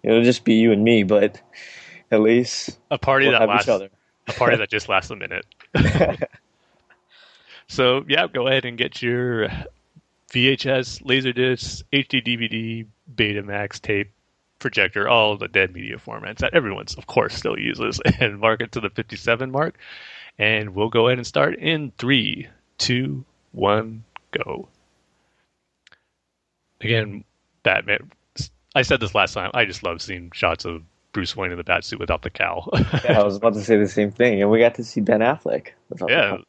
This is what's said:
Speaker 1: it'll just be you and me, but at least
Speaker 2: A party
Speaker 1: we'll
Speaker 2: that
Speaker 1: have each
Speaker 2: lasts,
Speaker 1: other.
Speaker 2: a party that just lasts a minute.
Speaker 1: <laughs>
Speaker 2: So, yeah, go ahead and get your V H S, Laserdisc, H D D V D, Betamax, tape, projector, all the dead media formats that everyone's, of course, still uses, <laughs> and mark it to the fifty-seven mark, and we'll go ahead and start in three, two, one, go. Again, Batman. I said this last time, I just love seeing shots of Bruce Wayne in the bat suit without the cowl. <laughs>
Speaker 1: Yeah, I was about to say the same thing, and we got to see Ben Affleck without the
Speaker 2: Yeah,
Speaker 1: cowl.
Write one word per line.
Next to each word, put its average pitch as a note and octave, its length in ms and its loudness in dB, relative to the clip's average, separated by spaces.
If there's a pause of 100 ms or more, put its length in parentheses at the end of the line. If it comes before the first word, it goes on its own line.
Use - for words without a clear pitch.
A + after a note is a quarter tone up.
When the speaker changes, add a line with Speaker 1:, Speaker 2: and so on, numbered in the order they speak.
Speaker 1:
it'll A2+ 200 4
just B2 220 2
be A2+ 100 4
you A2+ 180 6
and G2+ 100 4
me, A2+ 200 6
but G#2 380 2 (680)
at A2 100 4
least A#2+ 580 0 (120)
Speaker 2:
A C#3+ 80 -2
party C3+ 280 2
Speaker 1:
we'll C3 120 4
Speaker 2:
that A2+ 40 4
Speaker 1:
have G#2 80 2
each G#2 40 2
Speaker 2:
lasts, G#2+ 140 2
Speaker 1:
other. G2 220 0 (380)
Speaker 2:
a - 40 -8
party A#2+ 240 2
that G#2+ 140 -4
just G#2+ 180 -4
lasts F#2+ 220 0
a G#2+ 60 -10
minute. G2 300 -10 (280)
Speaker 1:
<laughs> - 540 2 (1400)
Speaker 2:
So, C3 400 2
yeah, E3 180 2
go B2+ 220 -4
ahead C3 160 0
and A#2+ 120 -10
get - 240 -4
your A#2+ 460 -2 (840)
V B2 160 2
H C3+ 180 0
S, C3 340 -2
Laserdisc, B2+ 920 -2
H C#3 160 0
D C3 120 0
D A#2+ 140 -2
V A#2 140 -4
D, A2+ 360 -8 (300)
Betamax, G2+ 680 -2
tape, G2+ 300 -4 (480)
projector, G#2 500 -2
all G#2+ 280 4
the G2+ 100 -8
dead F#2+ 260 0
media G#2+ 240 -12
formats A2 420 -14
that - 140 -2
everyone's, A2 440 -2
of - 100 -18
course, G#2+ 300 0
still - 200 -4
uses, A2 440 -4 (100)
<laughs> - 80 0
and G2+ 220 0
mark A2 200 2
it A2+ 120 -6
to A#2+ 80 -4
the G2+ 100 -4
fifty-seven A#2 600 -4
mark, D#3 260 -4 (580)
and G#2+ 380 0
we'll G#2+ 140 0
go A2+ 180 2
ahead B2 120 2
and A#2+ 100 -10
start D3 320 0
in D3+ 360 -4
three, A#2+ 520 -2 (300)
two, C3 460 -4 (280)
one, A2 500 0 (300)
go. - 360 -6 (2000)
Again, G#2+ 420 -2 (400)
Batman. G2+ 480 0 (640)
I C3 80 4
said C3 160 2
this A2 160 -4
last G2 200 2
time, F#2+ 200 -6
I A#2+ 100 2
just G2 200 -8
love E2+ 180 -6
seeing F2 320 -12
shots E2+ 300 -2
of E2 180 -8 (300)
Bruce F2+ 240 -6
Wayne F#2 160 -6
in F2 40 -10
the F2 60 -10
bat F2 220 -2
suit - 160 -12
without F2 220 -4
the - 80 -8
cowl. F2 420 -6
<laughs> - 320 0
Speaker 1:
Yeah, A#2+ 160 4
I - 20 6
was G2+ 140 2
about G#2+ 180 2
to G#2+ 80 -4
say A2 140 4
the G#2 120 4
same G#2 220 0
thing, A2 320 2
and G2+ 80 4
we A2+ 80 6
got A#2 160 6
to A#2 80 -10
see - 180 -4
Ben G#2+ 200 2
Affleck - 480 -2 (200)
without - 200 -8
the B2 60 2
Speaker 2:
Yeah, A#2 160 2
Speaker 1:
cowl. F#2+ 80 -6 (100)